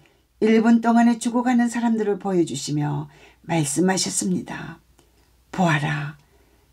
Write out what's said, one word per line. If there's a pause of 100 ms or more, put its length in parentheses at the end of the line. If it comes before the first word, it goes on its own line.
(400)
일
분
동안에
죽어가는
사람들을
보여주시며 (320)
말씀하셨습니다. (720)
"보아라, (560)